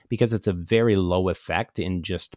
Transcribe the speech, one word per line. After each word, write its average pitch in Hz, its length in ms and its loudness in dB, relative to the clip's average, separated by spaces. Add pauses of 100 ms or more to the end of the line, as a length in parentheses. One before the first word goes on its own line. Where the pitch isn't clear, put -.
because 117 240 0
it's 107 160 -2
a 95 40 2
very 107 440 2
low 92 320 2
effect 85 500 -4
in 90 240 -2
just 90 340 -8